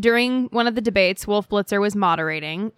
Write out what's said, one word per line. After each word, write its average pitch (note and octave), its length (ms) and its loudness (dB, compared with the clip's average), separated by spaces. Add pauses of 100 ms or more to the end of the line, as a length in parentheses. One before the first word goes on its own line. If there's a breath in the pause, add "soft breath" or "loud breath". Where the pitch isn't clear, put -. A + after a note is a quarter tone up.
during A#3+ 460 2
one A#3 200 0
of A#3 80 -2
the B3 60 0
debates, F#3+ 460 0
Wolf G#3 240 0
Blitzer G3+ 320 0
was G3+ 120 0
moderating, E3 840 -2